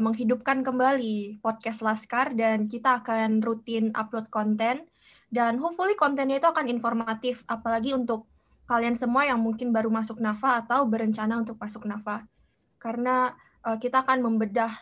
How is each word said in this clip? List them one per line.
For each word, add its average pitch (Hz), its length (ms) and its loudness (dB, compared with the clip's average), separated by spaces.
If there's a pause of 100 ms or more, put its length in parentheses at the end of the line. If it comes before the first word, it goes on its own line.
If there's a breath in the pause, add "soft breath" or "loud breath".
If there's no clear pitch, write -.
menghidupkan 240 640 0
kembali 240 720 0
podcast 220 400 -4
Laskar 233 560 -2
dan 220 320 2
kita 233 380 0
akan 220 340 2
rutin 226 560 -2
upload 220 400 -4
konten. 220 480 0 (480 soft breath)
Dan 233 320 0
hopefully 359 320 0
kontennya 277 480 2
itu 330 80 6
akan 311 160 0
informatif, 233 800 -2
apalagi 226 480 -2
untuk 233 320 -2 (400)
kalian 240 300 2
semua 254 320 2
yang 247 100 2
mungkin 226 300 0
baru 226 240 2
masuk 220 260 -2
nafa 226 460 0
atau 262 240 2
berencana 220 480 0
untuk 226 240 -4
masuk 214 240 -10
nafa. 208 400 -6 (560)
Karena, 247 560 0 (260 soft breath)
eh, 226 140 -2
kita 254 260 0
akan 262 220 2
membedah 220 580 0